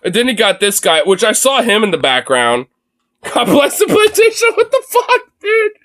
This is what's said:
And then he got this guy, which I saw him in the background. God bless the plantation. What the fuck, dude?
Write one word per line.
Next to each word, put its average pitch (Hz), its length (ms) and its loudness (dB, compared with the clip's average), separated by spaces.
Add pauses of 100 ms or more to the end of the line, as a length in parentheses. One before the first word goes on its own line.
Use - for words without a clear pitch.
And 180 100 -4
then 233 140 0
he 254 60 -2
got 196 260 0
this 202 200 -2
guy, 160 240 2
which 190 200 0
I 220 80 2
saw 254 300 0
him 220 220 0
in 220 80 -2
the 165 60 -2
background. 127 680 0 (680)
God 247 120 0
bless 277 320 2
the 415 80 2
plantation. 427 680 2
What 453 160 0
the 539 180 0
fuck, 480 320 0 (180)
dude? 427 320 -2 (140)